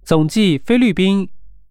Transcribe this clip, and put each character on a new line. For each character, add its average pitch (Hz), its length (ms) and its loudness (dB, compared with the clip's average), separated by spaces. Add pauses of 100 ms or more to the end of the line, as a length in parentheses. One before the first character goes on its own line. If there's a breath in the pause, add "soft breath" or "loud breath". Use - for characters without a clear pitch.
总 160 240 2
计 180 300 0
菲 240 200 0
律 240 140 2
宾 190 380 0 (420)